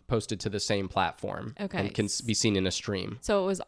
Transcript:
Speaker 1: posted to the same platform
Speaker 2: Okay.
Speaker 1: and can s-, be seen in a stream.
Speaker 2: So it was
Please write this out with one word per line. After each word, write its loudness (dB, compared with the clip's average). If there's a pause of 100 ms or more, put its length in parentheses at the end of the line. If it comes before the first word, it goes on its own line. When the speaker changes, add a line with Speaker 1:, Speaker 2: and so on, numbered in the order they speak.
Speaker 1:
posted 0
to -2
the -2
same 0
platform -2
Speaker 2:
Okay. -4
Speaker 1:
and -2
can 2
s-, -2
be -2
seen 4
in 4
a 2
stream. -4
Speaker 2:
So 4
it 0
was 0